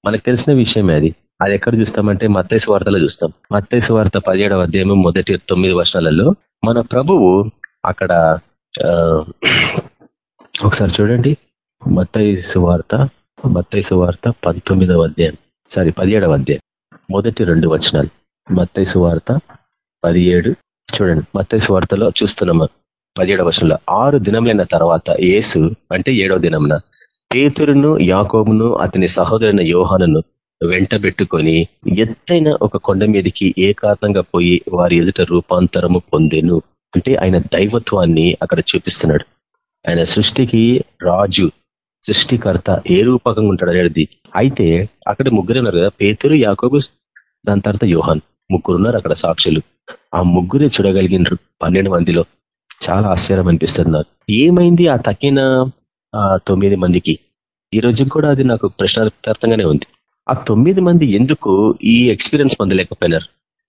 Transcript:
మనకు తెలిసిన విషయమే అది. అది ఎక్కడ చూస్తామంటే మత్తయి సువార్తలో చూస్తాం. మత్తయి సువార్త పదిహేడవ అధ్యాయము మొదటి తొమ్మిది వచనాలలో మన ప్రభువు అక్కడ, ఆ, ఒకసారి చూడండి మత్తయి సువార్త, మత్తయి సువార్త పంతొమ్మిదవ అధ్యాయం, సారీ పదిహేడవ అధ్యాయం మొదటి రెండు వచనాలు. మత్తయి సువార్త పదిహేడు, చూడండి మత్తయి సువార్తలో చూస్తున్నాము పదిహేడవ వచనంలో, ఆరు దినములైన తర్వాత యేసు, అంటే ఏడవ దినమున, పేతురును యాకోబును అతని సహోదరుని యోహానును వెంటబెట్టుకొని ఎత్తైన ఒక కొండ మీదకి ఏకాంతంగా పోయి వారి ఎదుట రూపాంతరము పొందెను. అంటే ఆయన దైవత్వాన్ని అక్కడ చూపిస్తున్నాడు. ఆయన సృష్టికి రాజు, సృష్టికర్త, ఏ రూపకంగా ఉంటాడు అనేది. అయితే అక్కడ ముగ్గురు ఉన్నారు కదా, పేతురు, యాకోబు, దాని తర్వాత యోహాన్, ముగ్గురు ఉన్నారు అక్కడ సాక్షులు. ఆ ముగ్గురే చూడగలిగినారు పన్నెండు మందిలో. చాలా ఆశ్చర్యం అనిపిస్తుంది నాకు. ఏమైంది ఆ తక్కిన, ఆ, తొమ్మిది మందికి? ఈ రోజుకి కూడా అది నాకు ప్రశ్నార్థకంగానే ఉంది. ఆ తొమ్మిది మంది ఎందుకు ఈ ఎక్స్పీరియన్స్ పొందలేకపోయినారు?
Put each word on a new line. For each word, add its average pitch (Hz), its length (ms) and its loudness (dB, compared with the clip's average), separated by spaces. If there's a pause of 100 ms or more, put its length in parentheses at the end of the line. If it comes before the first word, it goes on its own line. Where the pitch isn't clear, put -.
మనకు 107 200 -2
తెలిసిన 123 260 0
విషయమే 110 420 2
అది. 78 200 0 (280)
అది 101 120 0
ఎక్కడ 113 200 -2
చూస్తామంటే 104 540 -2
మత్తయి 101 320 0
సువార్తలో 101 380 0
చూస్తాం. 78 340 -2 (200)
మత్తయి 104 300 -2
సువార్త 107 360 0
పదిహేడవ 95 440 0
అధ్యాయము 95 320 0
మొదటి 92 440 0 (100)
తొమ్మిది 92 260 0
వచనాలలో 87 600 0 (300)
మన 117 160 0
ప్రభువు 113 720 2 (340)
అక్కడ, 85 540 0 (480)
ఆ, 82 360 0 (1400)
ఒకసారి 101 380 0
చూడండి 120 340 0 (520)
మత్తయి 107 540 0
సువార్త, 90 680 0 (380)
మత్తయి 95 360 -2
సువార్త 90 500 0 (140)
పంతొమ్మిదవ 87 580 0
అధ్యాయం, 78 280 -2 (380)
సారీ 87 200 0
పదిహేడవ 95 440 0
అధ్యాయం 71 260 -2 (500)
మొదటి 101 340 -2
రెండు 82 240 2
వచనాలు. 76 400 -2 (440)
మత్తయి 92 340 -2
సువార్త 87 540 0 (640)
పదిహేడు, 87 460 2 (440)
చూడండి 85 440 -2
మత్తయి 104 220 -2
సువార్తలో 98 480 0
చూస్తున్నాము 85 600 -2 (500)
పదిహేడవ 92 280 0
వచనంలో, 80 320 0 (120)
ఆరు 135 280 0
దినములైన 107 440 0
తర్వాత 82 580 0
యేసు, 92 500 2 (220)
అంటే 92 220 -2
ఏడవ 95 240 0
దినమున, 76 420 0 (540)
పేతురును 143 680 2
యాకోబును 107 720 2
అతని 90 340 -2
సహోదరుని 101 560 0
యోహానును 85 580 2 (440)
వెంటబెట్టుకొని 87 1000 -2 (300)
ఎత్తైన 151 520 0 (120)
ఒక 104 140 -2
కొండ 98 280 -2
మీదకి 101 540 0
ఏకాంతంగా 101 640 0
పోయి 87 420 0 (100)
వారి 87 240 0
ఎదుట 90 240 0
రూపాంతరము 87 840 0 (100)
పొందెను. 80 500 0 (340)
అంటే 123 180 0
ఆయన 92 240 0
దైవత్వాన్ని 87 1040 0
అక్కడ - 160 -2
చూపిస్తున్నాడు. - 680 -2 (640)
ఆయన 85 160 0
సృష్టికి 117 800 0 (180)
రాజు, 90 480 0 (560)
సృష్టికర్త, 104 840 -2
ఏ 180 120 4
రూపకంగా 117 460 0
ఉంటాడు 90 220 0
అనేది. 85 380 0 (280)
అయితే 98 520 0 (200)
అక్కడ 131 200 -2
ముగ్గురు 110 300 0
ఉన్నారు 101 200 0
కదా, 90 100 2
పేతురు, 107 460 0
యాకోబు, 127 460 2 (680)
దాని 101 140 0
తర్వాత 104 240 -2
యోహాన్, 82 360 0 (300)
ముగ్గురు 90 260 -2
ఉన్నారు 113 200 0
అక్కడ 80 160 -4
సాక్షులు. 82 500 -2 (520)
ఆ 87 80 0
ముగ్గురే 90 440 2
చూడగలిగినారు 92 720 0 (260)
పన్నెండు 95 280 0
మందిలో. 85 340 0 (640)
చాలా 101 180 0
ఆశ్చర్యం 92 400 0
అనిపిస్తుంది 82 420 0
నాకు. - 420 -4
ఏమైంది 175 560 4
ఆ 131 80 0
తక్కిన, 131 760 0 (460)
ఆ, 98 220 0 (100)
తొమ్మిది 98 280 2
మందికి? 87 420 0 (560)
ఈ 110 60 2
రోజుకి 120 300 0
కూడా 151 200 0
అది 135 140 0
నాకు 113 240 0
ప్రశ్నార్థకంగానే 110 960 -2
ఉంది. 76 220 0 (420)
ఆ 123 40 -2
తొమ్మిది 143 480 0
మంది 175 260 2
ఎందుకు 110 800 0
ఈ 120 240 4
ఎక్స్పీరియన్స్ 135 520 0
పొందలేకపోయినారు? 90 640 -2 (440)